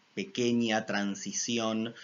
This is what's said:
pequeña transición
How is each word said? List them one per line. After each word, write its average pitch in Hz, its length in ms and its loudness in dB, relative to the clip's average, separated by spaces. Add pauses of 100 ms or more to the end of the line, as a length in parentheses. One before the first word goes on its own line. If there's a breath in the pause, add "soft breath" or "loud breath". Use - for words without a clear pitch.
(140)
pequeña 117 680 2
transición 110 1200 -2